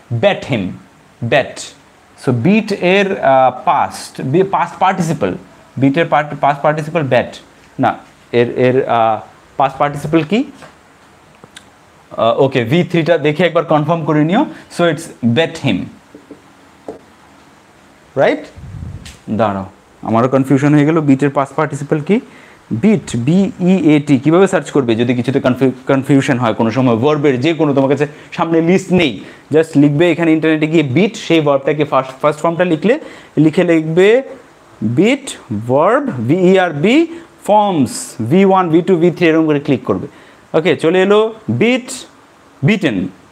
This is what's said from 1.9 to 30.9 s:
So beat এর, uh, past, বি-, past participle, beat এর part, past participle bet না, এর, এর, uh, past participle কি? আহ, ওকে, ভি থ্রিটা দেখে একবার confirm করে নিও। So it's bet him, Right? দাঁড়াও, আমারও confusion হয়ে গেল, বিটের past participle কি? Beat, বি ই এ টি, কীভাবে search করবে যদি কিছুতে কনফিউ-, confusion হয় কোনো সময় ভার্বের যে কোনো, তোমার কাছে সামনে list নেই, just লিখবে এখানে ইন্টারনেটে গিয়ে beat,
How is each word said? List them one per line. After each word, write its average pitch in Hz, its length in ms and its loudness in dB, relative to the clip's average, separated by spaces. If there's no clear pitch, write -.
So 139 60 2
beat 208 340 2
এর, 190 400 0
uh, 131 440 2
past, 123 560 -4
বি-, 160 300 0
past 170 280 -4
participle, 165 560 -2
beat 139 220 0
এর 165 120 2
part, 151 180 0
past 147 220 0
participle 156 400 -2
bet 123 340 0
না, 117 140 0
এর, 120 260 0
এর, 127 300 2
uh, 113 320 0
past 139 220 -2
participle 151 440 -2
কি? 214 220 -2
আহ, 117 320 0
ওকে, 131 220 0
ভি 165 200 0
থ্রিটা 165 340 0
দেখে 151 260 -2
একবার 165 200 0
confirm 156 400 0
করে 151 200 2
নিও। 220 220 0
So 175 60 2
it's 156 520 -2
bet 160 320 -2
him, 98 80 0
Right? 151 280 0
দাঁড়াও, 101 340 -2
আমারও 131 260 0
confusion 139 460 2
হয়ে 147 120 4
গেল, 165 140 2
বিটের 143 300 2
past 135 240 -2
participle 147 460 -4
কি? 196 200 0
Beat, 156 460 0
বি 165 440 0
ই 175 360 4
এ 143 40 2
টি, 147 180 2
কীভাবে 165 280 4
search 160 240 -2
করবে 117 240 0
যদি 123 200 0
কিছুতে 127 260 -2
কনফিউ-, 127 300 0
confusion 135 520 2
হয় 113 160 0
কোনো 113 160 0
সময় 127 260 2
ভার্বের 143 440 2
যে 160 140 0
কোনো, 147 200 0
তোমার 135 160 2
কাছে 143 160 0
সামনে 165 280 0
list 170 320 0
নেই, 156 320 0
just 156 120 4
লিখবে 143 360 4
এখানে 165 200 0
ইন্টারনেটে 156 340 0
গিয়ে 160 160 2
beat, 147 340 0